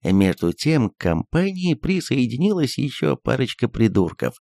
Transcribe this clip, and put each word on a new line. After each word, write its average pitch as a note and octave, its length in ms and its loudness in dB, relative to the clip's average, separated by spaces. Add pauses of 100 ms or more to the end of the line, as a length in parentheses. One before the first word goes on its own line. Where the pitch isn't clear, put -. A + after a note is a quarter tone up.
Между F#2 500 2
тем C#3+ 360 0
к - 80 -14
компании F3 760 -2
присоединилась D3+ 1000 -2
ещё - 380 -2
парочка A#2+ 520 -2
придурков. G2 680 0 (100)